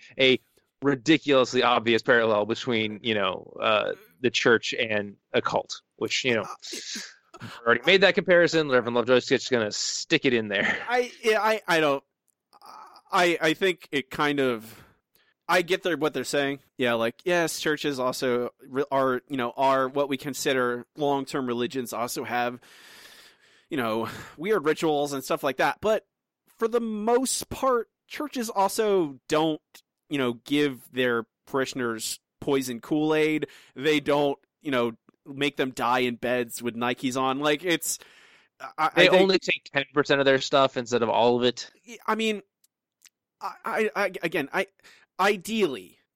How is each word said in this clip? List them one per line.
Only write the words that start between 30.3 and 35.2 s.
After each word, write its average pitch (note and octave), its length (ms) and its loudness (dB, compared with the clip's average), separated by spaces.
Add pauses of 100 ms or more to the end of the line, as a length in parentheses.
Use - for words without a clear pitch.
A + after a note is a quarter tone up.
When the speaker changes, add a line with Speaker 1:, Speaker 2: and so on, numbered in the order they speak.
Speaker 2:
give C#3+ 380 0 (100)
their B2 320 0 (220)
parishioners A#2+ 760 -4 (200)
poison B2+ 400 -2
Kool-Aid. D#3 640 0 (300)
They D3 240 2
don't, C#3+ 380 0 (240)
you D3+ 80 -8
know, A#2+ 220 0 (340)